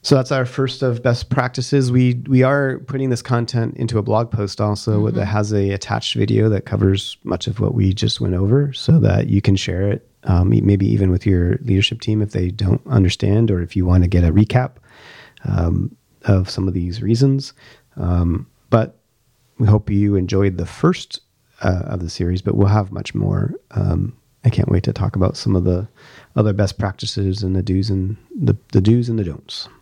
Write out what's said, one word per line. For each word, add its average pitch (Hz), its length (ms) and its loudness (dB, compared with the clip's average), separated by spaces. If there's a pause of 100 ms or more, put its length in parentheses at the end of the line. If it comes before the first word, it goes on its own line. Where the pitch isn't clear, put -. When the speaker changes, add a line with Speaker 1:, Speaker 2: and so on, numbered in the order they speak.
Speaker 1:
So - 120 2
that's 131 180 0
our 131 140 0
first 135 360 -4
of 120 200 -2
best 123 260 -2
practices. 127 640 -2
We, 127 220 4 (140)
we 127 140 4
are 135 440 0
putting 135 240 -4
this 120 100 -2
content 117 560 -2
into - 220 -2
a 104 40 0
blog 110 280 0
post 101 300 -4
also 107 460 0
Speaker 2:
Mm-hmm. 110 100 -2
Speaker 1:
that 104 100 -2
has 104 260 -2
a 98 180 0
attached 104 440 -6
video 107 340 2
that 101 160 0
covers 98 600 0
much 98 220 -6
of 107 140 -6
what 104 140 0
we 98 180 2
just 110 280 -2
went 95 140 -2
over, 123 380 0
so 160 280 2
that 101 280 2
you 101 140 2
can 98 140 4
share 92 340 -4
it, - 180 -6 (160)
um, 92 300 4
e-, 113 60 4
maybe 98 260 4
even 101 240 2
with 92 160 0
your 90 360 2
leadership 101 380 -2
team 107 220 -2
if 104 80 -4
they 92 200 -2
don't 98 360 0
understand, 101 640 2
or 90 100 0
if 87 160 -8
you 92 80 0
wanna 90 240 4
get 90 160 2
a 82 80 2
recap, 110 440 2 (680)
um, 87 500 -2 (280)
of 95 260 2
some 95 200 -4
of 90 60 -4
these 90 280 -6
reasons. 135 500 0 (440)
Um, 87 500 0 (240)
but 113 260 0 (640)
we 113 80 2
hope 104 240 4
you 101 240 2
enjoyed 95 420 0
the 87 100 -4
first, - 540 -2 (420)
uh, 90 240 0
of 92 140 -6
the 85 100 -8
series, 90 300 -2
but - 140 -2
we'll 101 140 4
have 101 240 0
much - 220 -10
more. 50 380 -2 (200)
Um, 95 440 -2 (280)
I 123 60 6
can't - 200 0
wait - 140 2
to - 80 -2
talk 101 240 -4
about 95 200 0
some 101 200 -2
of 90 80 0
the 92 240 -2 (480)
other 107 160 2
best 101 260 -2
practices 98 640 -4
and 92 140 -2
the 90 60 0
do's 92 280 -2
and 95 260 -2 (180)
the, 123 220 0 (160)
the 98 80 4
do's 117 280 2
and 113 100 -2
the 104 60 -2
don'ts. - 440 -12 (140)